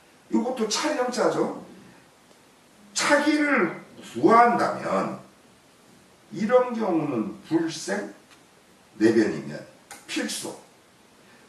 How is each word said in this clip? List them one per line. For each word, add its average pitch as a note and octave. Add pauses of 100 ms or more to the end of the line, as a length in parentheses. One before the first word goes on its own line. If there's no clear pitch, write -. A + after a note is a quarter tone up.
(300)
이것도 A3+
찰영자죠. A#3+ (1300)
차기를 C#4+ (300)
구한다면 - (1120)
이런 B3
경우는 D3+
불생 E3+ (840)
내변이면 F2 (420)
필소. - (920)